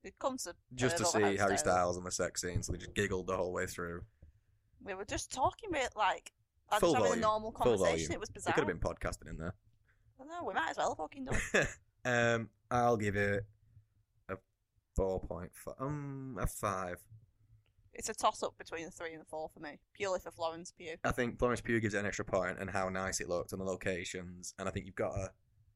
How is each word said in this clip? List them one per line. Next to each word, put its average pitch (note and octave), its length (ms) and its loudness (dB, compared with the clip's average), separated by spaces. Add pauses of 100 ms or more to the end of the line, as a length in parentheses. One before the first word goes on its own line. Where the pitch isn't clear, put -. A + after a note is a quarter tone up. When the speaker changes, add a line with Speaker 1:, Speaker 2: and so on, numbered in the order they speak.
Speaker 1:
They'd - 160 -18
come C4 200 0
to F3 140 -8 (220)
Speaker 2:
Just B2+ 220 4
to A2 60 0
Speaker 1:
heard A2 120 4
about G#2 160 6
Speaker 2:
see G2 60 2
Harry G2 200 4
Speaker 1:
Styles. G2+ 40 2
Speaker 2:
Styles F2+ 360 4
in F2+ 60 -6
the F2+ 80 -6
sex - 300 -2
scene, F2+ 220 -2
so - 100 -6
they D#2+ 60 -4
just - 160 -12
giggled F#2+ 320 0
the F#2+ 100 2
whole F2+ 160 0
way F#2 140 0
through. E2+ 340 -6 (840)
Speaker 1:
We - 120 -8
were A#3+ 100 -10
just - 260 -6
talking F#4 380 0
about, C#4 260 0
like, F#3+ 360 0 (400)
I G#3 80 4
Speaker 2:
Full F3 140 8
Speaker 1:
just - 40 6
having G2 120 6
Speaker 2:
volume. F2 140 2
Speaker 1:
a - 40 4
normal - 240 0
Speaker 2:
Full A2+ 260 4
Speaker 1:
conversation. E2+ 200 4
Speaker 2:
volume. D#2+ 140 0
Speaker 1:
It - 80 -2
was A3 100 -8
Speaker 2:
We - 40 -14
Speaker 1:
bizarre. E3+ 200 -2
Speaker 2:
could D3 140 4
have E2+ 120 -2
been F2+ 120 0
podcasting - 380 -6
in E2 80 -8
there. D#2+ 160 -4 (680)
Speaker 1:
I C4 60 -14
know, E4+ 180 -8
we G#3 120 -4
might D#4+ 160 0
as C#4 60 -6
well F3+ 120 2
have A3 80 -2
fucking C#4 280 -8
done. - 460 2
Speaker 2:
<laughs> - 60 -14 (260)
Um, A#2 460 4 (220)
I'll A#2+ 260 4
give G#2 180 0
it G2+ 300 2 (840)
a F#2+ 80 -4 (600)
four F#2+ 260 2
point E2+ 320 -8
five, - 260 -12
um, C#3 640 -6
a - 60 0
five. F#2+ 500 -4 (960)
Speaker 1:
It's - 160 -8
a A3 60 -6
toss-up - 420 0
between E3 300 -8
a - 20 -10
three E3 240 -10
and D#3 80 -14
a - 40 -20
four D#3 280 -8
for F#3+ 60 -20
me, D3+ 180 -12 (160)
purely F#3 260 0
for E3 120 -10
Florence E3 440 -6
Pugh. E3+ 280 -10
Speaker 2:
I B2 80 2
think A#2+ 260 0
Florence B2 240 2
Pugh A#2 180 2
gives G#2+ 140 2
it G2+ 60 2
an G#2 80 0
extra - 180 -4
point F#2 340 2
and F#2+ 120 -6
how F#2+ 180 0
nice F#2+ 320 -2
it - 80 -6
looked F2 220 0
and F#2+ 100 -6
the F#2+ 40 -4
locations, F2+ 920 -4
and G2 100 -4
I F#2 40 -2
think F#2+ 160 -6
you've F#2 80 -16
got G#2+ 200 -2
a, F#2+ 140 -4 (460)